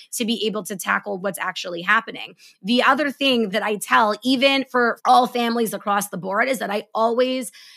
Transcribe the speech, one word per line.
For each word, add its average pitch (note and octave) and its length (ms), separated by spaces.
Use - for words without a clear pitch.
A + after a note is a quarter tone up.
to A#3+ 120
be G#3+ 200
able G#3 180
to G3 120
tackle G3 420
what's F#3 220
actually F3+ 420
happening. F#3+ 540
The A#3 220
other C#4 280
thing B3 380
that G3+ 140
I G#3 140
tell, A3 460
even C4+ 460
for A#3+ 360
all B3 220
families A#3 460
across G3+ 360
the F#3+ 80
board, G3 320
is B3+ 100
that G3 120
I G#3+ 220
always B3 580